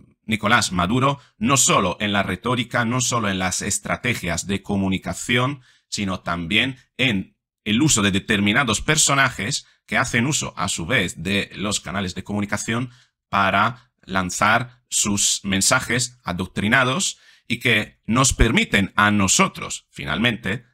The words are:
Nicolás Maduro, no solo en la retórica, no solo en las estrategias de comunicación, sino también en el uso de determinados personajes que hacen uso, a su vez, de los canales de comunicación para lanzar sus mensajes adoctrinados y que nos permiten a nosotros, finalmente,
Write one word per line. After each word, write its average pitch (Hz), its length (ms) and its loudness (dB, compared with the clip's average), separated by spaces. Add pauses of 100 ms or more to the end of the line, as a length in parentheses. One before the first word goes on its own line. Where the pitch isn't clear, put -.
(280)
Nicolás 104 440 0
Maduro, 123 480 2 (180)
no 127 200 2
solo 117 420 2
en 104 120 -2
la 101 100 2
retórica, 113 640 -2
no 123 160 0
solo 104 280 0
en 95 100 -2
las 92 220 -2
estrategias - 840 -4
de 98 160 -2
comunicación, 120 1000 -2 (260)
sino 95 320 -4
también 87 580 -2 (200)
en 95 400 -2 (260)
el 107 180 0
uso 143 200 4
de 101 100 2
determinados 104 680 0
personajes 139 840 0 (200)
que - 120 -4
hacen 120 300 0
uso, - 300 -2
a 92 100 -2
su - 180 -6
vez, 87 380 -2
de 101 320 -2
los 120 240 -4
canales 95 340 -6
de 92 100 -10
comunicación 104 680 -4 (380)
para 110 600 0 (120)
lanzar 120 840 0
sus - 540 0
mensajes 98 800 0
adoctrinados 127 960 -2 (280)
y 107 120 -2
que 110 460 0
nos 127 280 4
permiten 120 600 2
a 208 140 6
nosotros, - 800 0
finalmente, 123 840 -4